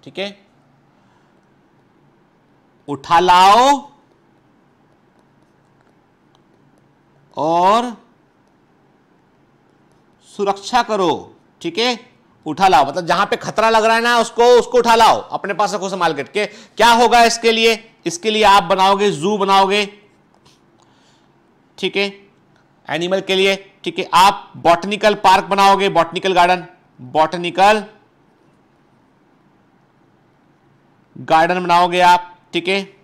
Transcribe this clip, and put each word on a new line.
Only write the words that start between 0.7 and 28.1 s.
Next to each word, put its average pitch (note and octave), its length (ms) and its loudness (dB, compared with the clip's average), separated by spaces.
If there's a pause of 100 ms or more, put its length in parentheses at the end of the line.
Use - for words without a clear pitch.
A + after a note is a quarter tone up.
उठा C#3+ 320 -2
लाओ G3+ 720 4 (3500)
और F#3+ 600 -2 (2500)
सुरक्षा G3+ 460 -4
करो, F3+ 520 -4 (260)
ठीक E3+ 160 -10
है, A#3 220 -4 (460)
उठा D#3+ 220 -2
लाओ, D#3+ 180 4
मतलब F3 200 -8
जहां F3 200 -2
पे - 100 -4
खतरा G#3 340 -2
लग A3 160 0
रहा A3+ 100 2
है A3+ 60 -2
ना A#3+ 180 0
उसको, A3+ 240 -2 (160)
उसको - 180 -2
उठा A#3 180 2
लाओ, F#3 260 4
अपने F#3+ 320 -10
पास F#3+ 200 -4
रखो F#3+ 160 -8
संभाल F3 240 -4
के, C#3 100 -8
ठीक - 140 -10
है। G#3 80 -4 (320)
क्या A3+ 140 4
होगा A#3 320 4
इसके A3+ 280 0
लिए? A3+ 440 -2 (100)
इसके F3 260 -6
लिए G#3+ 120 0
आप G3 200 4
बनाओगे F#3+ 480 2
जू F3 260 -4
बनाओगे, G3 480 0 (1900)
ठीक F#3 180 -8
है, G3 300 -6 (640)
एनिमल F3 320 -4
के F#3+ 140 -4
लिए, G3 360 -2 (120)
ठीक - 160 -8
है, F3+ 140 -10
आप - 440 2
बॉटनिकल G3 560 0
पार्क G3 300 2
बनाओगे, G3 460 0
बॉटनिकल E3+ 440 -4
गार्डन, F3 320 0 (360)
बॉटनिकल F3 840 -2 (3250)